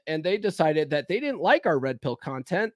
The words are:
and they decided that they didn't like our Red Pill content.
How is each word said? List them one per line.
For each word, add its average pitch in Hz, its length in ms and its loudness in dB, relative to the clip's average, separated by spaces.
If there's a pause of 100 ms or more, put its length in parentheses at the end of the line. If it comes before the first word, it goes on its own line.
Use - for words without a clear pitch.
and 156 160 -2
they 190 140 0
decided 156 540 2
that 147 180 0
they 202 100 0
didn't 269 220 -4
like 262 240 4
our 160 120 4
Red 127 240 -2
Pill 123 140 -4
content. 175 600 -4